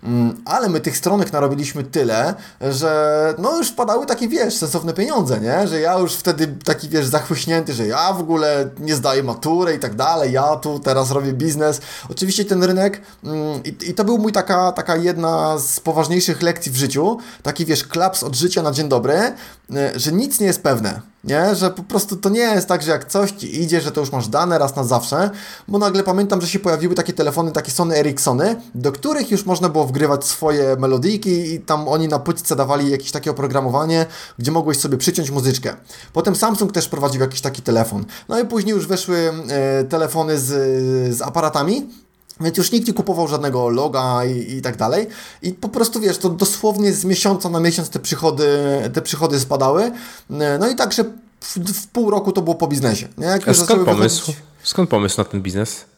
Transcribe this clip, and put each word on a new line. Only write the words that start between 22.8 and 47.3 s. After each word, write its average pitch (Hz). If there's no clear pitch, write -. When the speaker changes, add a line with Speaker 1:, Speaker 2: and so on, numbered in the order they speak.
Speaker 1:
że 156
jak 151
coś 196
ci 127
idzie, 165
że 147
to 151
już 131
masz 123
dane 160
raz 135
na 139
zawsze, 127
bo 202
nagle 196
pamiętam, 190
że 170
się 190
pojawiły 170
takie 170
telefony, 160
takie 156
Sony 165
Ericssony, 147
do 127
których 285
już 196
można 180
było 151
wgrywać 139
swoje 143
melodyjki 165
i 165
tam 151
oni 156
na 151
płytce 165
dawali 139
jakieś 139
takie 151
oprogramowanie, 135
gdzie 127
mogłeś 156
sobie 139
przyciąć 147
muzyczkę. 131
Potem 175
Samsung 214
też 165
prowadził 139
jakiś 131
taki 135
telefon. 113
No 226
i 240
później 214
już 160
weszły, 175
e, 135
telefony 156
z, 131
z 120
aparatami, 156
więc 165
już 180
nikt 240
nie 208
kupował 175
żadnego 135
loga 127
i, 123
i 127
tak 123
dalej. 151
I 180
po 220
prostu, 226
wiesz, 202
to 185
dosłownie 196
z 190
miesiąca 190